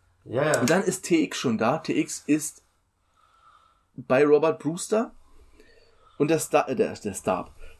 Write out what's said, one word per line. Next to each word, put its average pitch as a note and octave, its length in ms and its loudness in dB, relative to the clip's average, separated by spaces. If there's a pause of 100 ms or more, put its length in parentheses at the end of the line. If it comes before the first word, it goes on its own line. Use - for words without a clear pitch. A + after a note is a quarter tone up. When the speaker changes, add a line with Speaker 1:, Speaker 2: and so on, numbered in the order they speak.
(240)
Speaker 1:
Ja, A#2+ 200 -2
ja. D3 160 0
Speaker 2:
Und B2+ 100 2
dann F#3 120 4
ist - 220 -4
T E3 200 2
X - 120 -6
schon A#2 220 -2
da. B2 200 0
T - 220 -4
X - 260 -6
ist D3 360 -2 (1300)
bei C3 300 2
Robert D3+ 340 4
Brewster. G#3 560 -2 (1000)
Und D3 120 0
der D#3+ 100 2
Sta-, D3+ 280 2
äh, C3 80 -4
der, G2+ 200 0
der G2+ 180 -8
Stab. F#2 420 -4 (260)